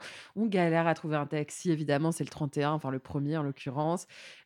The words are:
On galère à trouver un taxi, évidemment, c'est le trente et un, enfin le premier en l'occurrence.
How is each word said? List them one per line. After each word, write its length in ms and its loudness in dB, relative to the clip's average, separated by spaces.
On 100 0
galère 400 4
à 80 4
trouver 220 -2
un 100 0
taxi, 460 -2
évidemment, 400 2
c'est 100 -4
le 80 -4
trente 260 -4
et 60 2
un, 80 2
enfin 220 -2
le 80 -2
premier 380 -2
en 40 0
l'occurrence. 640 -2